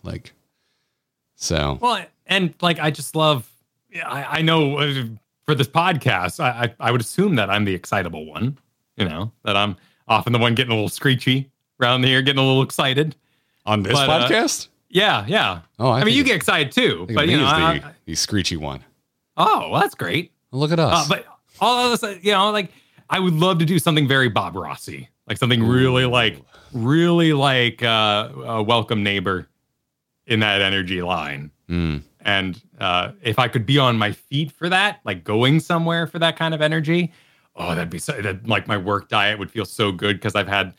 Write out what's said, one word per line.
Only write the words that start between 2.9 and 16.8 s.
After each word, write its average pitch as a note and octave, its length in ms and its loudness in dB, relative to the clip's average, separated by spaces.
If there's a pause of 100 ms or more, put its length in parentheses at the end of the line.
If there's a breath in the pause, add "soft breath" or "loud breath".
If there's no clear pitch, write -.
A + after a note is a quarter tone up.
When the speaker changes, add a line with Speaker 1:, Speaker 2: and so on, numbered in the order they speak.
Speaker 2:
just C#3 240 -8
love, D3+ 340 2 (420)
yeah, E3+ 180 -10
I, C#3+ 300 -6
I E3 40 0
know, D#3+ 360 2
uh, C#3 260 -2 (400)
for D3+ 100 0
this C#3 140 0
podcast, B2+ 720 0
I, A#2+ 240 -2
I, A#2 240 -4
I - 20 2
would A#2+ 100 2
assume F3+ 360 0
that G2+ 140 0
I'm G#2 140 0
the G2 100 0
excitable E2+ 520 -6
one, G2 320 -6 (380)
you A2 80 -2
know, F2 260 -6 (140)
that G#2 120 -2
I'm G2+ 200 -2 (320 soft breath)
often A2+ 240 2
the A#2+ 80 4
one A#2 140 2
getting A#2+ 180 0
a - 20 0
little G#2+ 140 0
screechy C3 640 0 (300)
around B2+ 240 2
here, C3 160 4
getting C3+ 220 2
a C3+ 40 4
little C3 160 4
excited. C#3 520 0 (500)
Speaker 1:
On G#2+ 180 0
this G2 120 0
Speaker 2:
But, C#3 160 4
uh, F3 180 4
Speaker 1:
podcast? A3 400 0 (220)
Speaker 2:
yeah, F3 380 2
yeah. A#2+ 320 0 (180)
Speaker 1:
Oh, A#2+ 120 0
I A#2 60 2
Speaker 2:
I - 20 2
mean, C#3+ 80 2
Speaker 1:
think A3+ 100 2
Speaker 2:
you C#4+ 60 4
Speaker 1:
it, B3+ 40 2
Speaker 2:
get A#3 100 2
excited F3 360 0
too, A3+ 300 0